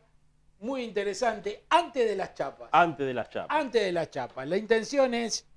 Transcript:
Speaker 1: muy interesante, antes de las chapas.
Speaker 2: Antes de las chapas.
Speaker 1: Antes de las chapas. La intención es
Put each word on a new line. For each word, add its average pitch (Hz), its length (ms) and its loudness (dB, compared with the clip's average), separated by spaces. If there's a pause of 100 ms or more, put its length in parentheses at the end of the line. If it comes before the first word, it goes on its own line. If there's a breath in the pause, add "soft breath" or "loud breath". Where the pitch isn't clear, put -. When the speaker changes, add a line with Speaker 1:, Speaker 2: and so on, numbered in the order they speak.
(600)
Speaker 1:
muy 254 220 -4
interesante, 202 880 -4
antes 302 380 4
de 202 80 0
las 185 180 -6
chapas. 135 380 -8
Speaker 2:
Antes 156 340 4
de 131 80 -2
las 113 160 -4
chapas. 107 300 -4
Speaker 1:
Antes 233 240 0
de 185 80 0
las 165 180 -2
chapas. 131 380 -8
La 170 80 -2
intención 226 580 2
es 233 320 -4 (120)